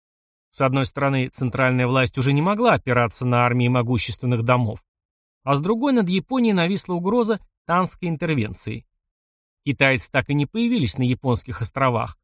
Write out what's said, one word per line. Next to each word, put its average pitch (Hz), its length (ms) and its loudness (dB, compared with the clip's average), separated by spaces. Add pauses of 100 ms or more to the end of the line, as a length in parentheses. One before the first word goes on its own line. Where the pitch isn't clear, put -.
(580)
С - 20 0
одной 135 260 2
стороны, 135 420 -2
центральная 127 580 0
власть 127 320 0
уже 135 140 2
не 143 100 2
могла 208 320 2
опираться 123 500 0
на 123 220 2
армии 123 220 2
могущественных 120 760 0
домов, 120 400 0 (600)
а 139 100 0
с 139 60 0
другой 226 320 0
над 220 160 2
Японией 226 440 0
нависла 185 420 0
угроза 208 440 0 (260)
танской 180 440 -2
интервенции. 139 760 -4 (800)
Китайцы 135 460 0
так 135 200 -2
и 143 40 0
не 147 120 0
появились 233 520 -2
на 131 60 0
японских 123 580 -2
островах, 123 600 -2